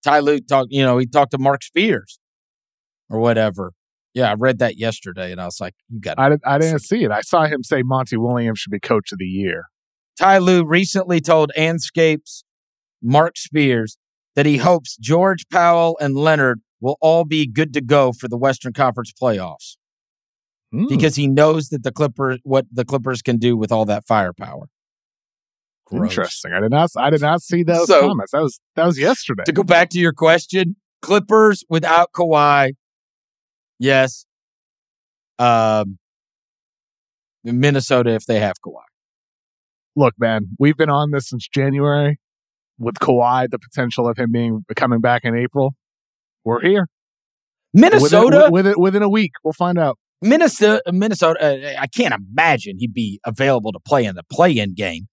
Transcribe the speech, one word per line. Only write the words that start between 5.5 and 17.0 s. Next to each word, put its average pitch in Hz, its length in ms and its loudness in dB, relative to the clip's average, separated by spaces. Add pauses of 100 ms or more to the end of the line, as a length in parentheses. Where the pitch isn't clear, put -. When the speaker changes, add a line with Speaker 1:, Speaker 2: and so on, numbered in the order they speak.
Speaker 1:
like, 92 140 -12 (160)
"You 113 100 -12
got." 87 200 -10
Speaker 2:
I 135 100 4
did, 147 160 2
I 139 140 0
didn't 160 220 -2
see 220 220 -4
it. 123 60 -2
I 107 120 -4
saw 165 240 0
him 147 180 -4
say 143 180 -2
Monty 127 340 -4
Williams 117 440 -4
should - 100 -12
be 101 100 -6
coach - 320 -2
of 202 60 -12
the 185 80 -8
year. 190 380 -6 (560)
Speaker 1:
Ty 196 180 4
Lue 180 280 4
recently 180 540 0
told 156 380 2
Anscape's 160 840 -2 (580)
Mark 147 360 2
Spears 127 600 -2 (380)
that 143 100 2
he 147 120 2
hopes 151 400 0
George, 170 540 0
Powell, 170 480 2
and 139 160 -2
Leonard 139 460 2 (180)
will 131 220 -4